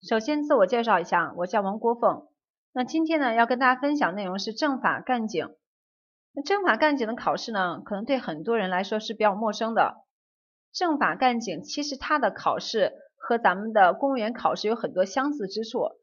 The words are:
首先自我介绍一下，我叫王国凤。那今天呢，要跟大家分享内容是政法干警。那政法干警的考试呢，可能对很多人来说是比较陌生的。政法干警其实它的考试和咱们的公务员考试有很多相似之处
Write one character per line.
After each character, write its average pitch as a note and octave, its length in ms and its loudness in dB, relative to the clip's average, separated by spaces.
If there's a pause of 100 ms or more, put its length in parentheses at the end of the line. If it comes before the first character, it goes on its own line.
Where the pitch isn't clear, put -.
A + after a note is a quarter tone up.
首 A3+ 100 0
先 D4 260 -2
自 D4 120 2
我 A#3+ 100 6
介 A#3+ 200 0
绍 G3 160 4
一 - 20 -4
下， E3+ 320 0
我 F3 100 -4
叫 G#3 140 0
王 G3+ 200 -4
国 A#3 160 0
凤。 A3 340 0 (420)
那 B3 140 -2
今 D#4+ 180 -2
天 D#4+ 160 0
呢， B3+ 140 0
要 A#3 120 4
跟 A#3+ 140 0
大 B3+ 160 4
家 B3+ 60 -10
分 C#4+ 160 0
享 F#3 180 0
内 G#3 80 -6
容 F#3 160 -6
是 G#3+ 140 -6
政 C4+ 260 -2
法 D3 220 0
干 A#3 260 -2
警。 E3+ 260 -4 (800)
那 - 100 -10
政 G4 220 -2
法 A3+ 140 4
干 D4+ 180 4
警 B3 100 -2
的 G#3+ 80 -4
考 D#3+ 220 -2
试 - 160 -8
呢， F#3 320 -2
可 - 120 -8
能 G3 100 -6
对 C4 140 0
很 D#3+ 220 -8
多 A3+ 160 0
人 F#3+ 120 0
来 F#3 160 0
说 G#3+ 160 -4
是 A3 120 -8
比 - 60 -12
较 G#3 160 4
陌 G#3+ 160 -2
生 A3+ 220 -4
的。 F3+ 240 2 (760)
政 E4 260 0
法 F3 200 0
干 B3 240 2
警 F3+ 200 -6
其 - 220 -6
实 D4 140 -6
它 D4+ 220 -2
的 A3 120 2
考 - 260 -2
试 - 360 0 (240)
和 - 200 -2
咱 G#3 180 4
们 G#3+ 180 -6
的 F#3+ 200 8
公 C#4 180 0
务 C4+ 40 0
员 A3+ 160 0
考 - 240 0
试 - 140 -2
有 A3+ 60 2
很 - 180 -6
多 F#3 100 2
相 C4+ 300 -2
似 G#3+ 160 -6
之 A3 160 -6
处 A3 240 -2 (140)